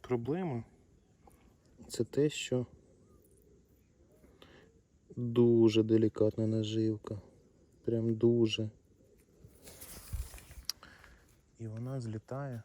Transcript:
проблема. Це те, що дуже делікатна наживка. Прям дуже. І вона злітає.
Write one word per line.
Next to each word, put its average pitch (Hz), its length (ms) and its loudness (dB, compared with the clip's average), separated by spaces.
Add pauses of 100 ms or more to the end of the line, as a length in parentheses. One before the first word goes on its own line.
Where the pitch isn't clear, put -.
проблема. 127 640 -4 (1200)
Це - 160 -4
те, 147 240 -2
що 127 380 -4 (2500)
дуже 117 680 6
делікатна 110 640 2
наживка. 110 720 -2 (680)
Прям 117 300 0
дуже. 113 560 2 (3000)
І 117 80 -12
вона 123 340 -10
злітає. 117 640 -10